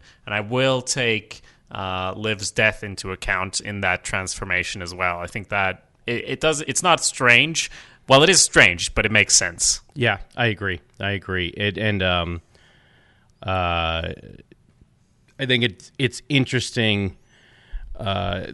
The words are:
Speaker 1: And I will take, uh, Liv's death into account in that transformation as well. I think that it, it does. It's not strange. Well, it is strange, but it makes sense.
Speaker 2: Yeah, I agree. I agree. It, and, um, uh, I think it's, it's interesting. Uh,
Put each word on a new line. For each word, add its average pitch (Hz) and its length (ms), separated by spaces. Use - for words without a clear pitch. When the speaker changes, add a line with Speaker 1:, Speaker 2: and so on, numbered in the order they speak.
Speaker 1:
And 104 80
I 104 60
will 127 420
take, 117 600
uh, 92 460
Liv's 107 340
death 110 320
into 98 300
account 95 480
in 101 220
that 92 240
transformation 95 760
as 87 140
well. 87 240
I 87 80
think 104 220
that 95 340
it, 120 220
it 135 100
does. 156 220
It's 139 200
not 170 220
strange. 131 640
Well, 135 160
it 175 60
is 180 120
strange, 98 540
but 107 100
it 104 60
makes 104 240
sense. - 460
Speaker 2:
Yeah, 117 240
I 120 80
agree. 95 340
I 101 120
agree. 92 360
It, 101 200
and, 104 240
um, 87 400
uh, 87 720
I 139 60
think 123 180
it's, - 340
it's 127 320
interesting. 110 880
Uh, 95 580